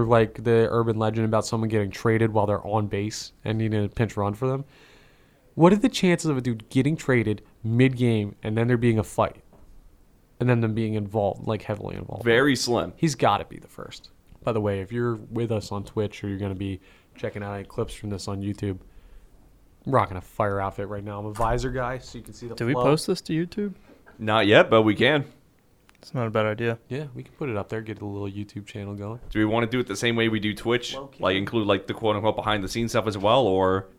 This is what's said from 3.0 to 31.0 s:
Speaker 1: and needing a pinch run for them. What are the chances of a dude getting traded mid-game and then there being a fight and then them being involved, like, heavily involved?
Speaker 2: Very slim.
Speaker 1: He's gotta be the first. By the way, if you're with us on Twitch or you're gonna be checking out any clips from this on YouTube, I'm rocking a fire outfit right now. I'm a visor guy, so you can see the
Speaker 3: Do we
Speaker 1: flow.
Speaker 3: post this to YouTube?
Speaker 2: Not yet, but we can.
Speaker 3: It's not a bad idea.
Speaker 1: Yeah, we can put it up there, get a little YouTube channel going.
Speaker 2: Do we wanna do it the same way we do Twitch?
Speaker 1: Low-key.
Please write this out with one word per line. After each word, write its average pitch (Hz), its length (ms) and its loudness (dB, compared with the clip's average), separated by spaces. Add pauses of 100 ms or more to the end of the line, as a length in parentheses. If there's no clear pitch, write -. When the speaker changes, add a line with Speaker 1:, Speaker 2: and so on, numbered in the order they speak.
Speaker 1:
and 110 140 -2
needing 107 260 0
a 101 40 -2
pinch - 280 -2
run 101 180 0
for 127 140 -4
them. 135 160 -4 (920)
What 165 180 8
are 208 40 6
the 233 120 2
chances 170 420 2
of 139 80 0
a - 20 -2
dude 120 300 -4
getting 135 260 2
traded 113 460 0 (220)
mid-game 117 800 2
and 107 140 -2
then 117 120 2
there 123 100 4
being 113 200 4
a 104 60 2
fight - 320 -2 (1000)
and 123 100 0
then 120 120 4
them 110 140 0
being 110 200 -2
involved, 101 520 -2
like, 107 160 -4
heavily 101 340 -8
involved? - 280 -10
Speaker 2:
Very 123 320 4
slim. 101 400 -2
Speaker 1:
He's 156 180 0
gotta 104 300 2
be - 140 -18
the - 100 -20
first. - 420 -18 (340)
By 127 80 -2
the 107 80 0
way, 101 200 0
if 95 120 -10
you're 120 240 -2
with 113 360 -6
us 104 200 -4
on 101 120 -6
Twitch - 380 -6
or 104 60 -6
you're 98 100 -4
gonna 98 160 -4
be 95 260 -6 (360)
checking 104 260 -8
out 101 120 -8
any 98 100 -10
clips - 300 -6
from 107 160 -10
this 98 180 -8
on 98 140 -6
YouTube, 101 360 -4 (1080)
I'm 135 80 -4
rocking 98 240 2
a - 40 -10
fire 101 380 -2
outfit 98 280 -4
right 101 160 -8
now. 101 140 -8
I'm 104 80 -8
a 107 60 -8
visor 117 380 0
guy, 127 280 -6
so - 200 -16
you 110 60 -16
can 110 100 -20
see - 120 -14
the 117 80 -10
Speaker 3:
Do 117 120 -4
we 123 60 2
Speaker 1:
flow. 165 120 0
Speaker 3:
post 147 220 4
this 185 160 -2
to - 120 -6
YouTube? 185 400 -4 (440)
Speaker 2:
Not 107 280 2
yet, 135 240 8
but 113 120 8
we 107 120 6
can. 143 300 2 (760)
Speaker 3:
It's - 140 -20
not 123 120 -2
a 110 40 -4
bad 107 160 2
idea. 113 320 -2 (100)
Speaker 1:
Yeah, 135 160 -8 (100)
we 127 80 -14
can - 120 -20
put 147 160 -8
it 110 80 -4
up 98 100 -8
there, 110 140 -8
get 107 180 -12
a 107 60 -12
little 101 220 -8
YouTube 104 360 -12
channel 101 300 -12
going. 104 340 -10
Speaker 2:
Do - 100 -4
we 110 60 4
wanna 113 220 2
do 117 140 -2
it 123 60 -2
the 98 100 -8
same 117 200 0
way 113 140 2
we 107 100 -2
do 104 140 -2
Twitch? 120 400 -2
Speaker 1:
Low-key. 139 280 -12